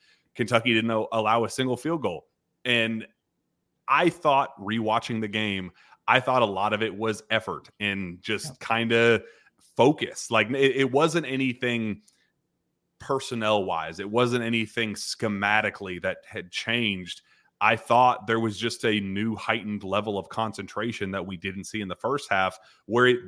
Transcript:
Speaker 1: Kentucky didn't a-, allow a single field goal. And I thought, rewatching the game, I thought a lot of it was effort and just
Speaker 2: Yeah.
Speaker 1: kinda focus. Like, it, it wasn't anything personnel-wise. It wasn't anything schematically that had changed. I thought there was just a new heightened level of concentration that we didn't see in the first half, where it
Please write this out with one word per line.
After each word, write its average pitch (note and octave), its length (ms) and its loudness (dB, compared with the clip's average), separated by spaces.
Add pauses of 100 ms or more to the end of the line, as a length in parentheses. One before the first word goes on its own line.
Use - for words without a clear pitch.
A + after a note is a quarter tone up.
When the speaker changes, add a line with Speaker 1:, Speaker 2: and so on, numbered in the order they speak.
(360)
Speaker 1:
Kentucky A#2 380 2
didn't A2+ 180 2
a-, A2 220 0
allow A2+ 320 2
a - 40 -6
single B2+ 280 -2
field D#3+ 240 -4
goal. F2+ 260 -6 (380)
And A2+ 420 0 (800)
I D#3 200 6
thought, C#3+ 400 2 (100)
rewatching A2 640 -2
the G#2+ 80 -4
game, G2+ 420 -2 (380)
I B2+ 100 8
thought B2+ 220 2
a A2+ 40 6
lot G2+ 280 0
of G#2+ 100 0
it G#2 100 -2
was G#2+ 360 -4
effort G2+ 400 -2 (100)
and F#2+ 420 -4
just - 380 -6
Speaker 2:
Yeah. - 80 -14
Speaker 1:
kinda A#2 560 4 (540)
focus. - 520 2
Like, A2 200 2
it, C3+ 260 4
it C3+ 160 2
wasn't D#3 340 2
anything B2 760 -2 (1000)
personnel-wise. G2+ 1000 -2
It G2 80 -8
wasn't A#2+ 340 2
anything A2+ 520 -2
schematically G2+ 1080 -2
that F#2 160 -4 (100)
had F2+ 240 -12
changed. G#2 720 -4 (400)
I A2 160 4
thought A#2+ 500 2
there A2+ 140 2
was G#2+ 160 -2
just A2+ 260 -4
a A2 160 2
new G2+ 380 -4
heightened G#2 480 -4
level G2+ 320 -2
of F#2 100 -6
concentration G#2+ 840 -6
that F#2+ 140 -4
we F#2+ 120 -10
didn't F#2+ 260 -8
see A2 160 -8
in G2+ 80 -6
the F2+ 80 -8
first C3+ 340 -4
half, F#2+ 300 0 (280)
where A#2 180 4
it B2 220 6